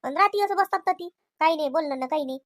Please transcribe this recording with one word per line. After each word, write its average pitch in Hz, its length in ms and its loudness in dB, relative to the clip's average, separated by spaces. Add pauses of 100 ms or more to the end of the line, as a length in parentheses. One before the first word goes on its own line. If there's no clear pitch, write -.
अन् 269 140 -6
रात्री 403 240 4
असं 392 140 0
बसतात 392 240 0
तर 381 120 -2
ती. 349 180 -6 (320)
काही 320 140 4
नाही 302 140 -2
बोलणं 285 300 -2
ना, 262 80 -4
काही 302 180 -2
नाही. 262 200 -8